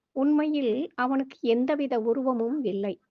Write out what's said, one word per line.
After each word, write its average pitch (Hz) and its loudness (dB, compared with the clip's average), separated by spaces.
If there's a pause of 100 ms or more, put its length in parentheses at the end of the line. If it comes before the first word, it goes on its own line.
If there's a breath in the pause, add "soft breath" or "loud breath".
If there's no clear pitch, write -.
(120)
உண்மையில் 294 0
அவனுக்கு 269 -2
எந்தவித 254 0
உருவமும் 247 -2
இல்லை. 196 -4 (100)